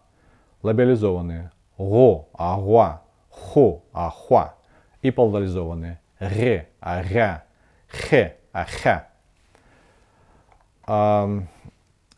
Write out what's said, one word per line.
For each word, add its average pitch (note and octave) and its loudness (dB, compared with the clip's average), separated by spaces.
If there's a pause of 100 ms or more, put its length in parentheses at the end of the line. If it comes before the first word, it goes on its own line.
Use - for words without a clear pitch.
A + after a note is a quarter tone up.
(640)
Лабиализованные. G2+ 0 (260)
Го, G2 4
агуа, F#2+ 0 (260)
хо, G#2 0 (100)
ахуа. F2 -2 (480)
И C3 0
палтализованные. F2+ -2 (220)
Ре, G2 -2 (100)
аря, F2+ -4 (480)
хе, - 0 (160)
ахя. F#2 -4 (1800)
Ам, G#2 0 (680)